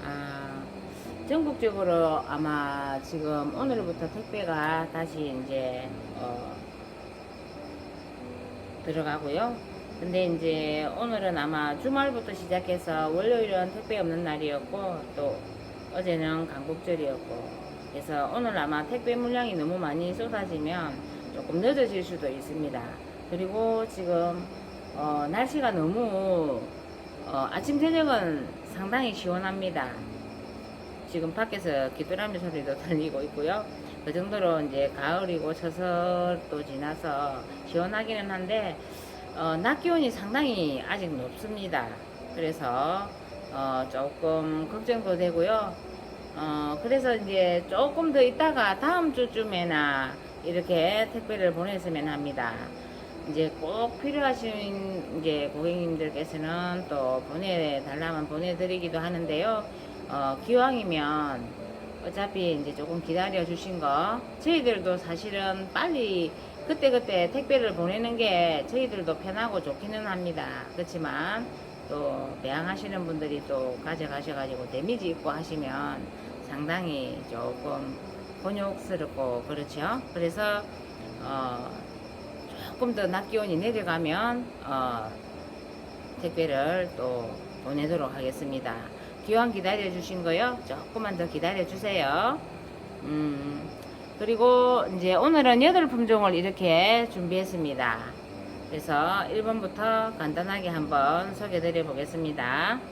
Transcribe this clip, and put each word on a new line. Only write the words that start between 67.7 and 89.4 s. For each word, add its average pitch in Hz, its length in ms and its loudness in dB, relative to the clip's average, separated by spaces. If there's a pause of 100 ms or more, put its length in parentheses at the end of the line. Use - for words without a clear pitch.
보내는 214 420 0
게 175 500 4
저희들도 208 520 0
편하고 196 420 -2
좋기는 208 460 -4
합니다. 175 400 -2 (280)
그렇지만 170 720 -2 (440)
또 139 380 -2 (140)
매항하시는 180 640 -2
분들이 151 420 -2
또 131 380 0
가져가셔가지고 139 840 -4
데미지 196 380 0
입고 165 200 -2
하시면 143 680 -4 (500)
상당히 147 800 -2
조금 131 640 -4 (460)
곤욕스럽고 175 1080 -2
그렇죠. 151 540 -2 (120)
그래서, 208 500 0 (600)
어, 123 460 -2 (1000)
조금 240 280 0
더 202 160 2
낮 185 180 0
기온이 208 280 2
내려가면, 196 840 2 (220)
어, 123 460 0 (1080)
택배를 165 760 2
또 123 320 -2 (340)
보내도록 147 520 0
하겠습니다. 131 580 -4 (540)
기왕 226 240 6